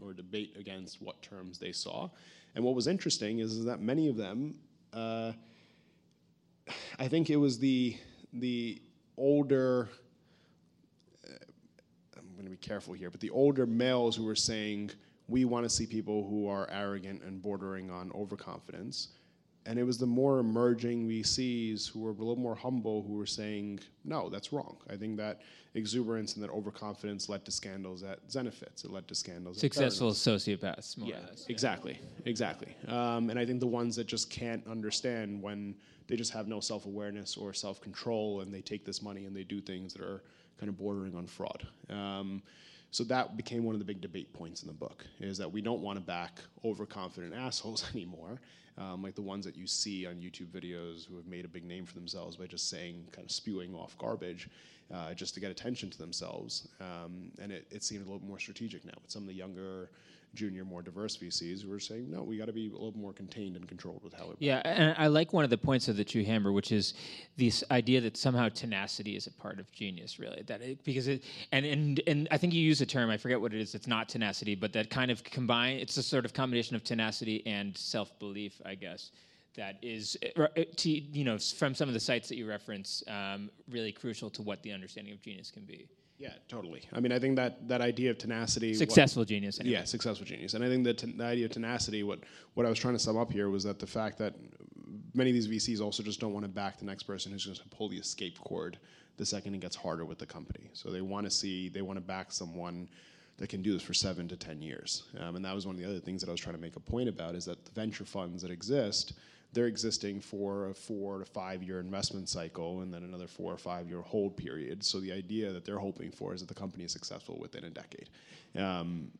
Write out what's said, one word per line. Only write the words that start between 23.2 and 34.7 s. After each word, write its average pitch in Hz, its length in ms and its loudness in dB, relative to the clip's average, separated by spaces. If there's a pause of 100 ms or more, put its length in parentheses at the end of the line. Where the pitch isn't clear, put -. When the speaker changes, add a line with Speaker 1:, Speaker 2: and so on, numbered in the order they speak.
Speaker 1:
saying, 104 540 -4 (240)
"No, 143 240 0
that's 98 240 -6
wrong. - 240 -4 (140)
I 101 60 -6
think 107 220 -4
that 107 220 -4 (340)
exuberance 110 600 0
and 107 80 -6
that 101 80 -4
overconfidence 104 800 -4
led 101 160 -4
to 101 60 -10
scandals 95 520 -6
at 95 260 -10
Zenefits. 120 560 -6
It 101 60 -10
led 95 180 -8
to - 60 -8
scandals 90 440 -6
Speaker 2:
Successful 131 500 4
Speaker 1:
at 104 60 4
Theranos." 104 440 4
Speaker 2:
sociopaths, - 400 -6
more 113 100 -6
Speaker 1:
Yeah, 101 100 -6
Speaker 2:
or 90 100 -12
less. - 200 -16
Speaker 1:
exactly, 120 520 0 (240)
exactly. 110 520 -2 (120)
Um, 117 420 2
and 120 80 0
I 120 80 2
think 123 140 0
the 123 60 2
ones 117 300 2
that 113 100 -2
just - 240 -2
can't 117 360 -4
understand 107 760 -2